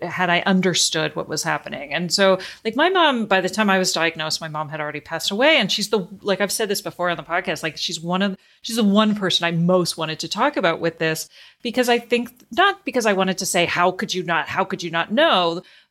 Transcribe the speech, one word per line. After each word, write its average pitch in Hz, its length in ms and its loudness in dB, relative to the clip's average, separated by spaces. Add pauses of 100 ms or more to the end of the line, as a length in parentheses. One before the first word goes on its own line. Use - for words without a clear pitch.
had 175 260 -2
I 175 120 2
understood 175 760 0
what - 140 -6
was 151 120 -4
happening. 143 520 -6
And 170 180 -4
so, 190 260 4 (240)
like, 220 140 -4
my 320 140 4
mom, 302 340 2
by 190 160 2
the 180 80 -2
time 214 220 0
I 190 80 4
was 185 160 0
diagnosed, 160 480 -2
my 165 60 -10
mom 151 200 -6
had 151 140 -8
already 147 180 -8
passed - 300 -6
away. 269 260 4
And 208 160 0
she's 202 160 -4
the, 196 180 0 (140)
like, 190 220 0
I've 196 100 -2
said 220 160 -2
this 196 140 -4
before 175 260 -4
on 170 80 -2
the 165 60 -12
podcast, 175 400 -4
like, 156 160 -6
she's 165 200 -6
one 175 220 -2
of, 196 160 -2 (240)
she's 226 160 -6
the 233 80 2
one 208 300 4
person 185 320 0
I 170 60 0
most 175 440 2
wanted 156 240 -6
to 165 80 -8
talk 240 300 0
about 175 200 2
with 165 200 -2
this, 160 320 -2 (320)
because 240 260 0
I 240 100 4
think, 240 360 -4 (180)
not 381 320 2
because 247 220 -2
I 208 80 4
wanted 190 240 2
to 185 80 -6
say, 175 180 2
"How 175 260 2
could - 220 -4
you 180 120 -4
not, 160 220 -2
how 185 180 -2
could 185 180 -8
you 170 80 -6
not 165 200 -2
know?" 190 520 2 (280)